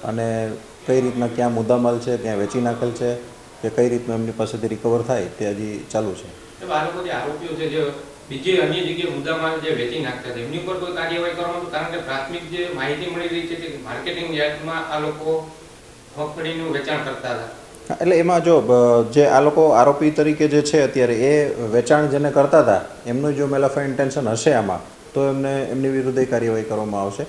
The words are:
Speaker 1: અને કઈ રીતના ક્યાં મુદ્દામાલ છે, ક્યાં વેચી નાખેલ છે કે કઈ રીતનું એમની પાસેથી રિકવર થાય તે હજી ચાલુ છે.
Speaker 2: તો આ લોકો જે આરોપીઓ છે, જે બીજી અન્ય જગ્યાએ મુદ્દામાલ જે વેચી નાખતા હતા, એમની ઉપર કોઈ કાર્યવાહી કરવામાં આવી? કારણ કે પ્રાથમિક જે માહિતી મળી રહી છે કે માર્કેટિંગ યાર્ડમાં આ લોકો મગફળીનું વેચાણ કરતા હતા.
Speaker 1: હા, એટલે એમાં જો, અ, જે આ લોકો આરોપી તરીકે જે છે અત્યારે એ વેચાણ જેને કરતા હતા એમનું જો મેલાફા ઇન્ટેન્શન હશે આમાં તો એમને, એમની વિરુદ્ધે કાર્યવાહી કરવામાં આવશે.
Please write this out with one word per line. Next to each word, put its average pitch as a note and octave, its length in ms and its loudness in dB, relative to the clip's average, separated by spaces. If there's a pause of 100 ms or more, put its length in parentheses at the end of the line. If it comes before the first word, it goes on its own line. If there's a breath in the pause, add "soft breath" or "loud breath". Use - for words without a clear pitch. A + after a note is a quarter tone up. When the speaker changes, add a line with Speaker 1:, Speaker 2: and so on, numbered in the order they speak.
Speaker 1:
અને A2+ 460 -2 (360)
કઈ C3 140 4
રીતના B2 260 0
ક્યાં A#2+ 280 0
મુદ્દામાલ A#2+ 440 2
છે, A#2+ 180 -2
ક્યાં A2 200 -4
વેચી G#2 240 -2
નાખેલ A#2+ 300 -2
છે A#2+ 240 -2 (480)
કે A2+ 60 -4
કઈ A#2+ 200 2
રીતનું A#2 280 -2
એમની A2+ 200 -4
પાસેથી A2 320 -4
રિકવર A#2 340 0
થાય A#2 220 -2
તે G2+ 260 -6
હજી G#2 400 -8
ચાલુ G#2+ 220 -2
છે. - 540 -16
Speaker 2:
તો D#3 60 -6
આ D3+ 120 -2
લોકો F3 200 -8
જે E3+ 60 -6
આરોપીઓ D3+ 460 -8
છે, D#3 140 -6
જે D3 200 -2 (380)
બીજી F3 280 -2
અન્ય D#3+ 240 0
જગ્યાએ E3 340 -4
મુદ્દામાલ D#3+ 460 -4
જે D#3 100 -4
વેચી B2 300 -4
નાખતા B2 300 -8
હતા, A#2 100 -8
એમની C#3+ 180 -8
ઉપર F#3 160 -6
કોઈ F3+ 180 -6
કાર્યવાહી E3+ 400 -4
કરવામાં E3+ 240 -6
આવી? - 140 -8
કારણ D#3+ 200 -6
કે E3 60 -8
પ્રાથમિક D3+ 540 -8
જે F3 240 -6
માહિતી D3 360 -4
મળી E3+ 180 -6
રહી E3+ 180 -4
છે E3+ 80 -8
કે C#3+ 300 -10
માર્કેટિંગ D#3+ 540 -8
યાર્ડમાં D3+ 540 -4
આ D3+ 60 -4
લોકો D#3 520 -4 (680)
મગફળીનું D#3+ 540 -6
વેચાણ C#3+ 240 -4
કરતા B2+ 320 -6
હતા. - 160 -6 (440)
Speaker 1:
હા, F3 120 -4
એટલે F3 160 4
એમાં E3+ 280 4
જો, E3 160 8
અ, A#2+ 420 8 (100)
જે D3 140 8
આ C3+ 140 8
લોકો D3+ 280 6
આરોપી C#3+ 420 6
તરીકે D3+ 380 2
જે D3 140 4
છે D3 180 2
અત્યારે B2 340 2
એ C#3+ 480 2
વેચાણ A#2+ 440 4
જેને C#3+ 240 2
કરતા C#3+ 300 6
હતા G#2 200 4 (260)
એમનું C3+ 300 -2
જો C#3+ 100 0
મેલાફા C#3 360 0
ઇન્ટેન્શન C3+ 460 -2
હશે A#2 240 2
આમાં G2+ 260 0 (360)
તો C#3 140 2
એમને, C3+ 360 -2
એમની C3+ 240 -2
વિરુદ્ધે C3 360 0
કાર્યવાહી A2+ 380 0
કરવામાં G#2+ 400 -4
આવશે. G2+ 260 -6